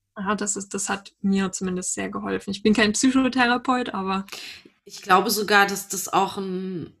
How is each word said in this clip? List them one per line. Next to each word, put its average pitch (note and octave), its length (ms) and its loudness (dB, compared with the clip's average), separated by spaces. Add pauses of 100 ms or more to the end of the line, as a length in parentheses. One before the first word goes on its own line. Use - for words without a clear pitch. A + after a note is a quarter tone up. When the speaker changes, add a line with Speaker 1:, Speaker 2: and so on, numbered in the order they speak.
(180)
Speaker 1:
Ja, G3+ 180 -2
das G3+ 200 -2
ist, G3 180 -10
das G3 160 -4
hat G3 320 -6
mir G3 300 2
zumindest F#3 420 -4
sehr G3 160 -4
geholfen. G3+ 420 -6
Ich F#3+ 120 -8
bin G#3+ 100 6
kein G#3+ 200 4
Psychotherapeut, B3+ 1000 2
aber F#3+ 320 -4 (600)
Speaker 2:
Ich - 160 -18
glaube F#3+ 280 4
sogar, G3+ 380 4
dass G3 200 -6
das - 240 -8
auch F#3 260 2
ein, F#3 640 -6